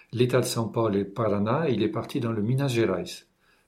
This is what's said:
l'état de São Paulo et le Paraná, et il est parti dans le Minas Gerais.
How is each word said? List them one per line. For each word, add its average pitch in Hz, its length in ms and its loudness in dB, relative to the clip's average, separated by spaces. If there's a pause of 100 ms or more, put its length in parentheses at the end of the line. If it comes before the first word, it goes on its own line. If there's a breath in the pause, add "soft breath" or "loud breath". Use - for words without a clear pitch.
(140 loud breath)
l'état 123 260 4
de 120 60 2
São 110 260 -2
Paulo 110 240 2
et 98 40 2
le 98 100 -2
Paraná, 110 580 0
et 131 60 2
il 104 80 0
est 107 80 2
parti - 300 -6
dans 117 120 -2
le 107 120 -2
Minas 131 240 0
Gerais. 101 580 -2 (420)